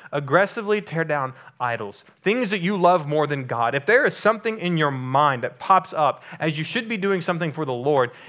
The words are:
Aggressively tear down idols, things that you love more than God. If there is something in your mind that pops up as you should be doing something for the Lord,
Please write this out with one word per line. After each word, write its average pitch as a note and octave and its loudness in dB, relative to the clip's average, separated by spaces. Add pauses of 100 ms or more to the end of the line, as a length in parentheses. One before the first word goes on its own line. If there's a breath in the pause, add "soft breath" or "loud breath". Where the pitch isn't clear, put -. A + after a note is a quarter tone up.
(140 loud breath)
Aggressively G3 2
tear E3 -4
down C#3+ -2 (260 loud breath)
idols, A2+ -4 (160 soft breath)
things A3 0
that G#3 -2
you F#3+ 0
love F3 4
more D3+ 0
than C#3 -4
God. A#2+ 0
If C#3 -2
there B3 4
is - 0
something A3 0
in F3 -2
your D3 2
mind C3 2
that B2 -6
pops F#3 0
up D3+ 0 (160 loud breath)
as D3+ -2
you D#3 -4
should A3+ -6
be A3+ -4
doing G3 -2
something E3 -4
for D#3 -6
the C3 -4
Lord, B2+ 2 (180 loud breath)